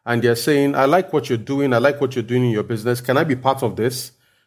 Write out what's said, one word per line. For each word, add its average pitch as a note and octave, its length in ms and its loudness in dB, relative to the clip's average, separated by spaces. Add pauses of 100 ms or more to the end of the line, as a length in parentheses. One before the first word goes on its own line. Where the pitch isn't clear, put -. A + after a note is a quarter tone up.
and A#2 160 0
they're A#2 120 4
saying, C#3+ 380 2
"I C3+ 120 4
like F3+ 280 2
what C#3 160 -2
you're A#2+ 80 0
doing. C#3 340 -2
I A#2 60 4
like C#3 240 2
what B2 140 -2
you're A#2+ 80 -2
doing B2 220 0
in B2 40 2
your G#2+ 140 0
business. A#2 360 -2
Can B2 160 -6
I D3+ 100 2
be C#3+ 100 0
part C3+ 260 -2
of G#2+ 140 -2
this? B2 380 -4 (340)